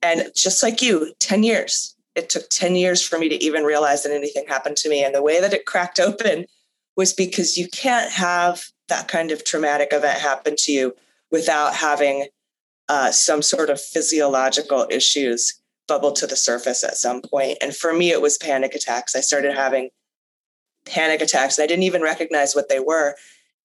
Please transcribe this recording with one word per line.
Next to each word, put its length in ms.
And 340
just 280
like 180
you, 380
ten 240
years. 520
It 160
took 180
ten 260
years 240
for 200
me 100
to 140
even 180
realize 400
that 100
anything 360
happened 300
to 120
me. 140
And 100
the 80
way 180
that 140
it 140
cracked 320
open 480
was 180
because 460
you 80
can't 420
have 540
that 180
kind 220
of 140
traumatic 480
event 260
happen 400
to 140
you 240
without 460
having, 540
uh, 220
some 320
sort 260
of 100
physiological 1120
issues 720
bubble 260
to 120
the 100
surface 480
at 140
some 240
point. 400
And 140
for 180
me, 160
it 100
was 200
panic 340
attacks. 420
I 60
started 320
having 380
panic 340
attacks. 400
I 80
didn't 160
even 180
recognize 540
what 140
they 100
were. 380